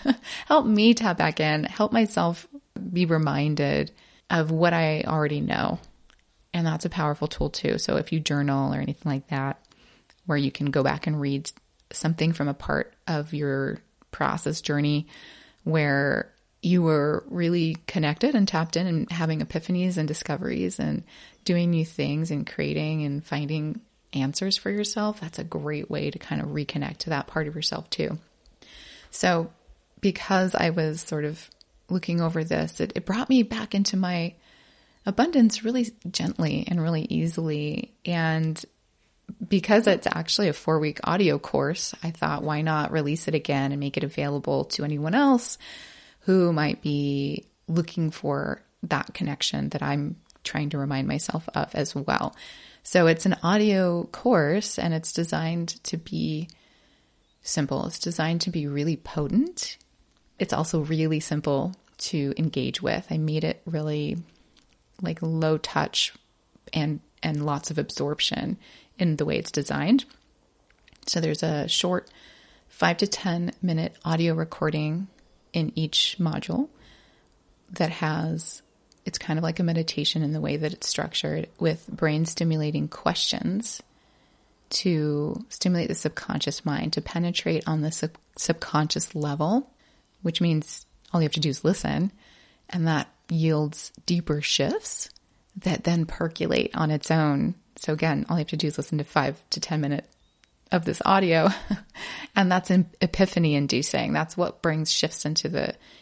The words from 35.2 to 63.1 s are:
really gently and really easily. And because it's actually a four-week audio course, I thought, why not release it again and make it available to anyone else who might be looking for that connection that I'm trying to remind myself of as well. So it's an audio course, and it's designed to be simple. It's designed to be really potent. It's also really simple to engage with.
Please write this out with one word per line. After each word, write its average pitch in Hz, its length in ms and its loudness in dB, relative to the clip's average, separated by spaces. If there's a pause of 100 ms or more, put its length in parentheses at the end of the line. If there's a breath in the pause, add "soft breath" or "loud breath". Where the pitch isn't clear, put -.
really 233 280 0 (180)
gently 170 580 -2
and 175 140 0
really 160 280 0
easily. 160 840 -2 (140)
And 160 580 0 (840)
because 214 400 6
it's 190 200 4
actually 165 420 0
a 147 40 2
four-week 151 520 0
audio 170 340 4
course, - 640 -2
I 165 80 -4
thought, 151 320 -2
why 151 180 -2
not 156 300 0
release 151 360 -2
it 156 60 -4
again 143 380 0
and 143 80 -4
make 143 180 -4
it 147 60 -2
available 143 640 -2
to - 180 -6
anyone 151 320 -2
else 269 420 4 (640 loud breath)
who 180 320 6
might 151 280 0
be 143 640 -2 (220)
looking 165 440 0
for 143 500 -2 (220)
that 151 300 -2
connection 143 560 -4
that 147 140 -6
I'm 147 320 -2 (280)
trying 147 280 -4
to 156 60 -4
remind 139 300 -2
myself - 460 -4
of - 220 -4
as 139 200 -4
well. - 400 -2 (480 loud breath)
So 175 240 4
it's 165 180 4
an 190 180 2
audio 185 600 2
course, 196 760 2
and 170 140 0
it's 160 200 -4
designed 165 680 -2
to - 140 -6
be 160 520 -4 (920 soft breath)
simple. 139 420 -2
It's 165 140 -6
designed 165 420 0
to - 80 -4
be 160 180 -2
really 143 300 -2
potent. 170 800 -2 (600)
It's - 140 -2
also 160 280 0
really 156 380 0
simple 151 560 -2 (240)
to 139 380 -2
engage 135 440 -2
with. - 300 -2